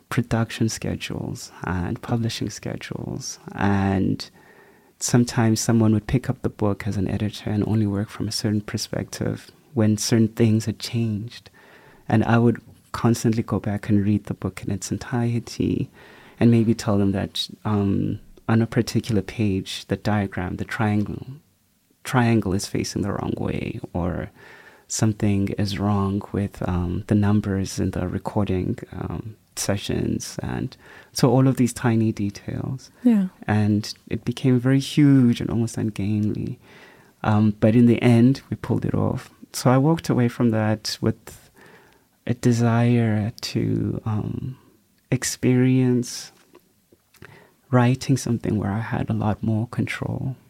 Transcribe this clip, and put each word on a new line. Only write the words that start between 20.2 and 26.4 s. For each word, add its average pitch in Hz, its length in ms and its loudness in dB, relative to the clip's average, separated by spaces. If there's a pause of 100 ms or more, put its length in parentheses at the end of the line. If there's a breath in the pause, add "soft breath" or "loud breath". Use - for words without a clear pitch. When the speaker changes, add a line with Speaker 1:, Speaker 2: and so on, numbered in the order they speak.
Speaker 1:
the 98 100 -6
triangle, 104 600 -2 (800)
triangle 113 500 2
is 101 140 -4
facing - 340 -4
the 101 100 -4
wrong - 240 -4
way, - 440 -6 (140)
or 87 360 -4 (580 loud breath)
something 104 720 0
is 101 220 -2
wrong 101 420 0 (100)
with, 101 360 -4